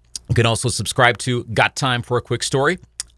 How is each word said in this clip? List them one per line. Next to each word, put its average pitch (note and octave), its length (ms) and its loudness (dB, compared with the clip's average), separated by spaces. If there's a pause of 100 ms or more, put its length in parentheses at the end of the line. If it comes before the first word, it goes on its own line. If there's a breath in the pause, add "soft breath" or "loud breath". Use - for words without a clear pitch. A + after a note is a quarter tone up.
(280)
You - 80 0
can A2+ 100 4
also A#2 220 0
subscribe A#2 520 2
to B2 260 -4
Got A2 320 2
Time B2 240 -2
for B2 160 -2
a A2+ 40 0
Quick - 220 -4
Story C#3+ 360 0 (380)